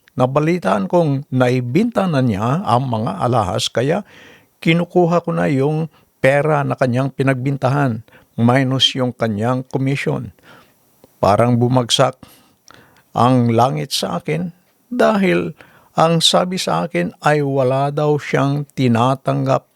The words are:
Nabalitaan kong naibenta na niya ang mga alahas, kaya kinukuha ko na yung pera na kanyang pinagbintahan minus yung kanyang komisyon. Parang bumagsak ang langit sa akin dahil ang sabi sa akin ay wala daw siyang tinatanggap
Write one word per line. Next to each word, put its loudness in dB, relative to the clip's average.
Nabalitaan 0
kong 0
naibenta 0
na 0
niya -2
ang 0
mga -4
alahas, -2
kaya -2
kinukuha 0
ko -4
na -2
yung -2
pera 2
na -4
kanyang 0
pinagbintahan -2
minus 2
yung -2
kanyang -2
komisyon. -4
Parang 2
bumagsak 0
ang 2
langit 0
sa -6
akin -6
dahil 0
ang 2
sabi 0
sa -2
akin -4
ay 2
wala 0
daw 0
siyang -2
tinatanggap 0